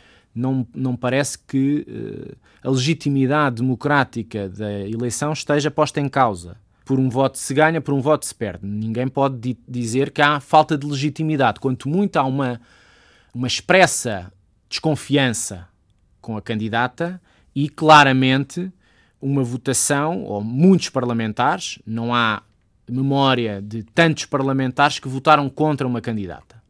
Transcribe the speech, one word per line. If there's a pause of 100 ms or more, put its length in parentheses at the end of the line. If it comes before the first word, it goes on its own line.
(360)
não,
não
parece
que,
eh, (260)
a
legitimidade
democrática
da
eleição
esteja
posta
em
causa. (260)
Por
um
voto
se
ganha,
por
um
voto
se
perde.
Ninguém
pode
di-,
dizer
que
há
falta
de
legitimidade.
Quanto
muito
há
uma, (720)
uma
expressa (340)
desconfiança (520)
com
a
candidata (320)
e,
claramente, (500)
uma
votação,
ou
muitos
parlamentares,
não
há (480)
memória
de
tantos
parlamentares
que
votaram
contra
uma
candidata. (100)